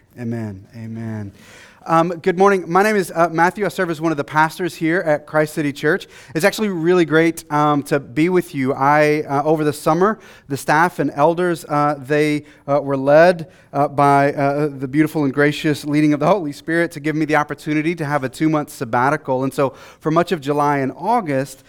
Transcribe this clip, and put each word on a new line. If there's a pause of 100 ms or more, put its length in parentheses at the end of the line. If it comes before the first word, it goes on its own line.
(200)
Amen. (100)
Amen. (560)
Um,
good
morning.
My
name
is,
uh,
Matthew.
I
serve
as
one
of
the
pastors
here
at
Christ
City
Church. (260)
It's
actually
really
great,
um,
to
be
with
you.
I,
uh,
over
the
summer, (300)
the
staff
and
elders,
uh,
they, (220)
uh,
were
led, (200)
uh,
by,
uh,
the
beautiful
and
gracious
leading
of
the
Holy
Spirit
to
give
me
the
opportunity
to
have
a
two-month
sabbatical.
And
so (300)
for
much
of
July
and
August,